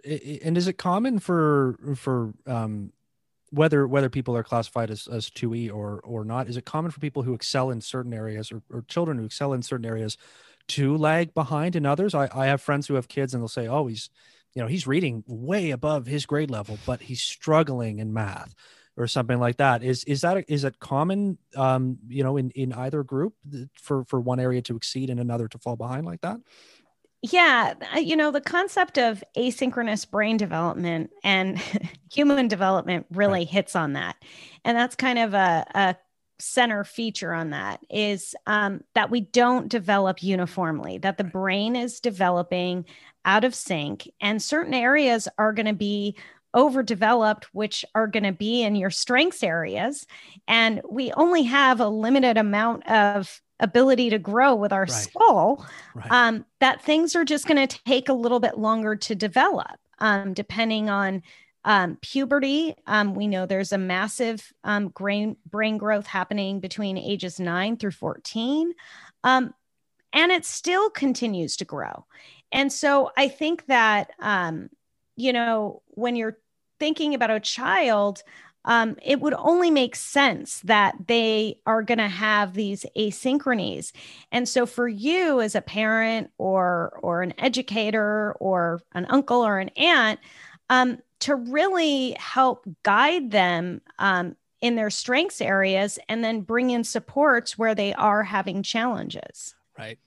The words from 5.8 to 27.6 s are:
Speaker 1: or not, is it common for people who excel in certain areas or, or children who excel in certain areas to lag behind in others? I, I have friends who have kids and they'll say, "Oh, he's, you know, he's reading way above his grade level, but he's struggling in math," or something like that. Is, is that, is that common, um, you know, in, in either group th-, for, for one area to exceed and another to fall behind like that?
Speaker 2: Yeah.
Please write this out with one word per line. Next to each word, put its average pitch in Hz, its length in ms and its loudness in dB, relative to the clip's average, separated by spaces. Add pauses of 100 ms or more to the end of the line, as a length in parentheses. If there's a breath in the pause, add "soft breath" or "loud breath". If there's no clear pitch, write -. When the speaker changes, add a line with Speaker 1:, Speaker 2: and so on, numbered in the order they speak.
Speaker 1:
or 113 200 -8
not, 117 240 -4
is 120 100 -8
it 123 80 -10
common 160 260 -4
for - 80 -20
people 143 240 -4
who 123 100 -2
excel 131 380 -2
in 117 100 -6
certain 120 320 -8
areas 110 380 -8
or, 113 100 -12 (100)
or 117 120 -10
children 160 340 -2
who 113 80 -6
excel 139 280 -4
in 127 80 -2
certain 117 240 -6
areas 113 320 -6 (520 soft breath)
to 143 260 0
lag 160 380 2
behind 156 420 -2
in 151 100 0
others? 170 300 0
I, 139 180 0
I 135 140 0
have 139 140 2
friends 143 260 -2
who 143 60 -2
have 131 160 -2
kids 135 240 -4
and 120 80 -4
they'll 113 80 -6
say, 117 180 -6
"Oh, 135 200 0
he's, 107 220 -10 (440 soft breath)
you 127 80 -6
know, 110 80 -4
he's 160 180 -4
reading 131 400 0
way 147 440 -4
above 139 340 -2
his 139 200 -4
grade 147 260 -2
level, 107 340 -8
but 127 160 -4
he's 123 200 -10
struggling 131 760 0
in 110 140 -6
math," 107 400 -6 (420 soft breath)
or 120 120 -4
something 123 320 0
like 120 180 0
that. 127 260 4
Is, 127 220 -2
is 139 160 -2
that, 180 260 0
is 143 140 -2
that 135 180 -4
common, 190 580 -2 (200)
um, 131 400 0 (100)
you 135 160 -2
know, 131 140 0
in, 127 140 -2
in 131 200 -4
either 135 320 -4
group 139 300 -4 (180)
th-, 135 220 -12
for, 135 320 -4
for 127 160 -2
one 127 180 -2
area 127 220 0
to 120 160 -8
exceed 131 320 -6
and 123 100 -4
another 120 300 -4
to - 80 -16
fall 120 180 -8
behind 123 300 -8
like 170 160 -12
that? 202 180 -8 (840 soft breath)
Speaker 2:
Yeah. 269 520 4 (200)